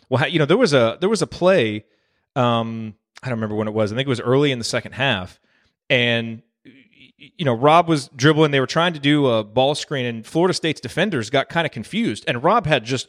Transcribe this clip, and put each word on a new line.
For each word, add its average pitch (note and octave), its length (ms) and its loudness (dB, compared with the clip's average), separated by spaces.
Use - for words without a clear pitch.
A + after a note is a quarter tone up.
well, C3 180 2
you D#3+ 120 -2
know, D3+ 60 2
there E3 120 4
was A3 160 2
a, A#2 260 4
there F3+ 100 0
was A3 120 0
a - 60 -2
play, B2+ 580 0
um, A2+ 600 -2
I - 60 -10
don't A#2+ 80 -4
remember G#2+ 180 -4
when G#2+ 120 -2
it G#2+ 60 -6
was. G#2+ 180 0
I G#2+ 40 -6
think C3+ 120 -2
it - 20 -2
was A#2+ 100 0
early C3+ 320 2
in B2+ 60 -4
the A2+ 80 -10
second - 280 -6
half. A#2 460 -4
And, A#2 520 0
you - 280 -10
know, C3 80 2
Rob D3+ 360 4
was D3 260 -2
dribbling. D3 360 4
They C#3 80 2
were B2+ 80 0
trying E3+ 260 0
to D3+ 60 -10
do C#3+ 280 2
a A2+ 160 2
ball B2+ 300 0
screen, C3+ 320 -6
and A2+ 200 -6
Florida F3 280 0
State's - 280 -4
defenders D#3 500 -4
got C3+ 180 0
kinda E3 200 -2
confused. C#3 580 -6
And B2 160 -4
Rob F#3+ 240 2
had C#3 160 2
just B2 260 -6